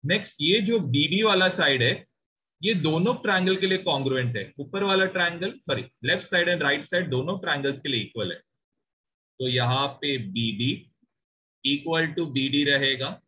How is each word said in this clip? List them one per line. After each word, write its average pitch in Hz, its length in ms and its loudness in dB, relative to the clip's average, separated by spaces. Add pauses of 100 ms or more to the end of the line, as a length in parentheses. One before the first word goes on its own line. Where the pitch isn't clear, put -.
Next, 190 380 -2
ये 185 200 4
जो 220 200 2
बीडी 147 420 0
वाला 190 280 4
side 143 320 2
है 147 100 4 (680)
ये 208 140 0
दोनों 165 420 2
triangle 190 400 2
के 190 100 0
लिए 185 120 2
congruent 131 580 0
है, 98 220 -8
ऊपर 196 240 -4
वाला 190 240 4
triangle, 175 520 -2
sorry, - 240 -4 (200)
left 165 200 0
side 175 260 2
and 175 140 0
right 147 200 0
side 175 260 -2
दोनों 147 300 -2
triangles 139 420 -2
के 147 80 -6
लिए 117 120 0
equal 98 300 -6
है। 76 60 -8
तो - 1120 -14
यहाँ 127 380 2 (140)
पे 143 160 -2 (120)
BD 113 420 -2 (920)
equal 160 520 0
to 170 160 -2
BD 139 340 0
रहेगा। 139 640 0